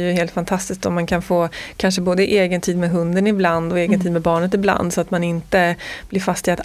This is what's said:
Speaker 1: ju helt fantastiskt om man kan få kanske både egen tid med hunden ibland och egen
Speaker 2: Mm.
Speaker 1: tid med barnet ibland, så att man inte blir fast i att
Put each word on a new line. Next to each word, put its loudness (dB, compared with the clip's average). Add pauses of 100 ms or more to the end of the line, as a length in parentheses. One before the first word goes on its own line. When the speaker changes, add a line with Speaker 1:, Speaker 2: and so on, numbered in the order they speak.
Speaker 1:
ju 0
helt 0
fantastiskt -4
om -2
man -2
kan 0
få 0 (280)
kanske 0
både 2
egen 2
tid 0
med 2
hunden 2
ibland 2
och 2
egen 2
Speaker 2:
Mm. 2
Speaker 1:
tid 0
med 0
barnet 2
ibland, 0
så 0
att -8
man 0
inte 0 (340)
blir -2
fast -2
i 4
att -2